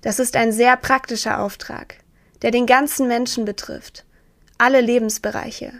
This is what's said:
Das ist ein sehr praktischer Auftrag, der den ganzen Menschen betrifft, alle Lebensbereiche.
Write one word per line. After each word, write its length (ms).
Das 180
ist 160
ein 180
sehr 240
praktischer 640
Auftrag, 560
der 80
den 160
ganzen 400
Menschen 380
betrifft, 600
alle 220
Lebensbereiche. 1000